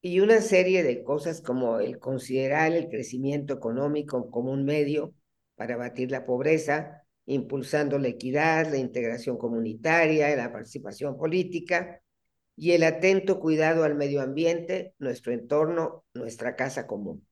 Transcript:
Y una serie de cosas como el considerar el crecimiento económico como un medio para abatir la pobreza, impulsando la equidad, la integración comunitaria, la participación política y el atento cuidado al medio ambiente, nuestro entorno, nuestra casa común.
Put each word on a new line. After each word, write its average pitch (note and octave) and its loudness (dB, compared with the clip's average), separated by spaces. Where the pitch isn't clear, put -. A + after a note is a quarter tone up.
Y F3+ 2
una G#3+ 8
serie F#3 4
de A#2+ 0
cosas D3+ -2
como B2 0
el B2 -4
considerar C3+ 0
el E3 0
crecimiento C#3 -4
económico C3 -2
como B2+ -4
un C#3 0
medio D3 0
para A#2 -6
abatir B2 -4
la C3 -4
pobreza, D3 0
impulsando C#3 -2
la C3 0
equidad, D3 0
la C#3+ -2
integración A#2+ -4
comunitaria, C#3+ 2
la A#2+ -4
participación A2 -8
política F3 -2
y E3+ 2
el E3+ 6
atento F#3 4
cuidado D#3+ 4
al D3 2
medio C#3+ 0
ambiente, E3 -2
nuestro A#2+ -6
entorno, D#3 -2
nuestra A#2 -8
casa C3 -4
común. G2+ -8